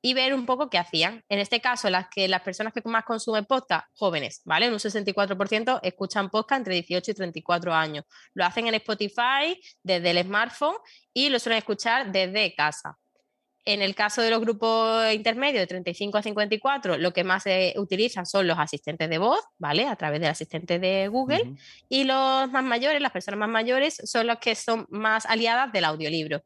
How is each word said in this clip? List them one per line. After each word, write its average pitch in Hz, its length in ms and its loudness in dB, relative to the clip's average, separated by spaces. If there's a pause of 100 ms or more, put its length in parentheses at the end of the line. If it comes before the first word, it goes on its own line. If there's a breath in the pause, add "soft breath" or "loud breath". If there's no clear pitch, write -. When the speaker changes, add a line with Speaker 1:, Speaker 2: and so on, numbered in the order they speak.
Speaker 1:
Y 254 140 0
ver 262 180 2
un 262 140 -2
poco 262 240 0
qué 185 80 2
hacían. 175 500 -2
En 202 120 0
este 220 200 0
caso, 233 300 0
las 185 180 0
que, 190 200 0
las 185 140 2
personas 214 300 -6
que 247 120 -6
más 226 200 0
consumen 220 420 -2
podcast, 254 480 0
jóvenes, 165 500 -2
¿vale? 175 260 2
Un 220 80 -2
sesenta 208 320 -2
y - 20 -4
cuatro 196 240 0
por 196 120 0
ciento 226 340 0
escuchan 190 480 -4
podcast 220 280 0
entre 190 160 -4
dieciocho 180 360 -2
y 208 40 -2
treinta 180 240 -8
y 160 40 -14
cuatro 175 320 0
años. 156 300 0 (300 loud breath)
Lo 180 100 2
hacen 226 240 0
en 220 60 0
Spotify, 247 840 -2 (220 loud breath)
desde 175 280 0
el 175 120 4
smartphone, 233 540 0 (360 loud breath)
y 277 180 2
lo 247 100 2
suelen 226 180 0
escuchar 220 540 -2
desde 190 420 0
casa. 147 420 -2 (680)
En 202 180 0
el 196 120 0
caso 208 280 0
de 226 80 4
los 233 100 2
grupos 226 720 2
intermedios 226 480 0
de 180 60 0
treinta 180 240 -6
y 175 40 -6
cinco 202 220 -2
a 208 60 2
cincuenta 208 320 0
y 214 40 -4
cuatro, 254 380 0
lo 170 160 0
que 175 100 0
más 185 200 2
se 185 340 2
utilizan 202 480 -2
son 190 220 2
los 165 120 2
asistentes 156 520 -2
de 160 80 0
voz, 254 220 2 (180)
¿vale? 170 300 0
A 233 80 -4
través 151 240 -2
del 160 100 2
asistente 165 480 -4
de 190 300 2
Google. 262 340 0
Speaker 2:
Ujú. 135 140 -6 (320 loud breath)
Speaker 1:
Y 269 160 2
los 269 460 2
más 262 140 0
mayores, 262 380 2
las 247 100 0
personas 202 280 -6
más 214 100 0
mayores, 247 540 0
son 233 240 0
las 233 100 0
que 226 160 0
son 226 340 -2
más 220 380 0
aliadas 233 460 2
del 190 120 2
audiolibro. 156 600 -2